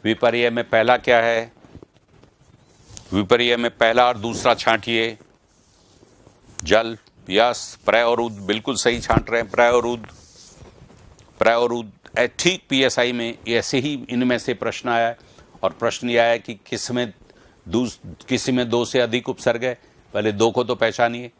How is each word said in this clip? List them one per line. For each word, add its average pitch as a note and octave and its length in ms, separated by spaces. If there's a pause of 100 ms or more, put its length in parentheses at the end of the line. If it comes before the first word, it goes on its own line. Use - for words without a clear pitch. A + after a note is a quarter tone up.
विपर्य A#2 460
में A#2 140
पहला A2+ 340
क्या A#2+ 220
है? A#2 320 (1600)
विपर्य A#2 440
में A#2+ 140
पहला A#2 360
और B2 120
दूसरा A2 360
छांटिए, A2+ 640 (1400)
जल, A2+ 380 (320)
यस, A2 340 (240)
प्र G#2+ 160
और A#2 180
उद, A#2 120 (100)
बिल्कुल G#2+ 340
सही A#2+ 240
छांट A2+ 300
रहे A#2 100
हैं, A2+ 100
प्र A#2+ 180
और A#2+ 180
उद, A#2 200 (1300)
प्र A2 120
और A#2 200
उद। A2+ 200 (260)
ए, B2 100
ठीक F3+ 400
पीएसआई B2+ 440
में A#2+ 240 (120)
ऐसे A#2 300
ही C#3+ 160 (160)
इनमें B2 280
से A#2+ 160
प्रश्न A2+ 340
आया A#2 200
है, A#2 80 (460)
और F#2+ 100
प्रश्न A#2 380
ये A#2 80
आया A#2 180
कि A#2 180 (120)
किस - 240
में B2 220 (540)
दूस-, A2 320 (300)
किसी B2+ 240
में B2 180
दो A#2+ 140
से B2+ 160
अधिक A#2+ 280
उपसर्ग A#2 360
है, B2+ 100 (400)
पहले G#2+ 180
दो A2 180
को B2 140
तो A#2 120
पहचानिए। A#2 640